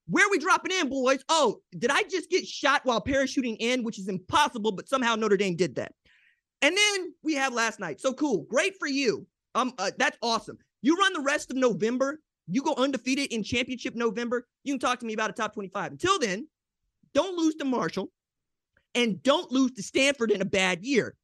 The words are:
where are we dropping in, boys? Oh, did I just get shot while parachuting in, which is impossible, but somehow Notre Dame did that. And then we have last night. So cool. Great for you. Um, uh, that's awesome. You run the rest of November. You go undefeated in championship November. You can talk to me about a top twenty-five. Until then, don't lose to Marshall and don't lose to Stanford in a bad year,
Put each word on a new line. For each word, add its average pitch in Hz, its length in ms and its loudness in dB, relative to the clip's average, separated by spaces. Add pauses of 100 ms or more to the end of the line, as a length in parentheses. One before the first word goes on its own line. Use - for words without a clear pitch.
where 302 180 4
are 403 60 2
we 381 80 2
dropping 349 320 0
in, 359 180 0
boys? 269 380 0
Oh, 285 340 2 (160)
did 226 140 0
I 349 120 2
just 349 260 -4
get 349 180 0
shot 277 380 0
while 233 160 2
parachuting 262 580 0
in, 240 240 0
which 220 160 -6
is 190 80 -10
impossible, 220 640 0
but 180 160 -8
somehow 240 280 0
Notre 214 220 2
Dame 185 180 0
did 160 200 0
that. - 160 -6 (720)
And 302 140 4
then 403 380 2 (100)
we 311 120 0
have 269 180 0
last 226 260 -2
night. 165 200 -6
So 262 140 -2
cool. 254 360 0
Great 359 300 0
for 330 80 -6
you. 269 400 -2 (260)
Um, 240 240 0
uh, 185 200 -4
that's 277 240 0
awesome. 226 360 -4 (240)
You 294 140 4
run 381 180 2
the 320 80 -4
rest 285 300 -2
of 254 60 -4
November. 254 640 0 (280)
You 196 140 -2
go 302 140 0
undefeated 262 580 0
in 220 100 -2
championship - 520 -4
November. 233 520 -2 (160)
You 277 100 -4
can 254 60 -4
talk 247 200 0
to 240 60 -10
me 220 80 -4
about 220 160 -2
a 196 40 -10
top 214 200 -4
twenty-five. 190 380 -6
Until 349 260 0
then, 226 300 -2 (640)
don't 349 240 0
lose 320 180 2
to 320 100 -6
Marshall 202 440 -2 (840)
and 233 260 0
don't 302 300 2
lose 262 220 2
to 196 100 -12
Stanford 269 480 2
in 196 100 2
a 190 40 0
bad 185 380 0
year, 220 400 0